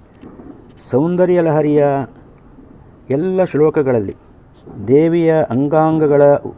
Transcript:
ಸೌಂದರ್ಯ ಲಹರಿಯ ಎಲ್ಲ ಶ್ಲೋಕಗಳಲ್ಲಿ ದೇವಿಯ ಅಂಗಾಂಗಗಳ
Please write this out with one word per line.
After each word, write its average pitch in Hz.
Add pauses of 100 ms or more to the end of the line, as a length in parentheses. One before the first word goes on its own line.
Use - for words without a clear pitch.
(880)
ಸೌಂದರ್ಯ 175
ಲಹರಿಯ 147 (1200)
ಎಲ್ಲ 185
ಶ್ಲೋಕಗಳಲ್ಲಿ 135 (760)
ದೇವಿಯ 160 (140)
ಅಂಗಾಂಗಗಳ 147 (360)